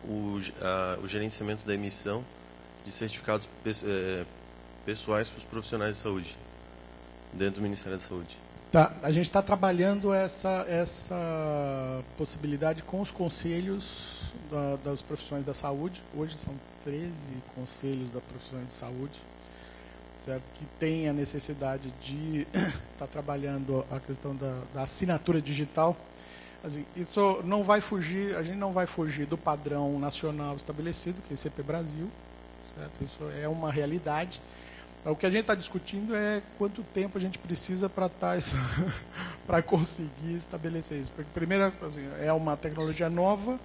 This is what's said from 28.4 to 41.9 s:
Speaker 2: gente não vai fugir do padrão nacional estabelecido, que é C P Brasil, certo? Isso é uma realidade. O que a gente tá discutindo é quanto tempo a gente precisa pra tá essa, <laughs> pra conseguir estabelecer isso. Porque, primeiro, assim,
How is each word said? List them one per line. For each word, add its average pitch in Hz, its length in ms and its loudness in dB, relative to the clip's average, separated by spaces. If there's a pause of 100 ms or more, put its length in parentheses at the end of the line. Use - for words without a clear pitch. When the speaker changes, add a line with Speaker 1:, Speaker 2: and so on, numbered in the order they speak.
Speaker 2:
gente 185 160 -2
não 196 120 0
vai 180 160 4
fugir 151 400 0
do 156 120 0
padrão 143 600 2
nacional 147 580 0
estabelecido, 165 720 -4
que - 60 -6
é 139 40 -4
C 151 120 -4
P 147 140 -6
Brasil, 160 480 -2 (640)
certo? 147 260 -8
Isso 139 220 -6 (180)
é 151 60 0
uma 160 240 0
realidade. 151 720 0 (600)
O 151 140 2
que - 80 0
a 185 60 8
gente 214 160 4
tá 220 80 6
discutindo 196 600 -2
é 208 280 2 (160)
quanto 208 240 0
tempo 190 340 0
a 190 40 2
gente 185 180 0
precisa 185 500 0
pra 185 220 2
tá 180 260 2
essa, 139 220 2 (420)
<laughs> - 460 -10
pra 170 160 6
conseguir 160 760 2
estabelecer 165 640 -4
isso. 127 160 -6
Porque, 147 160 -8
primeiro, 185 480 4
assim, 147 260 -6 (140)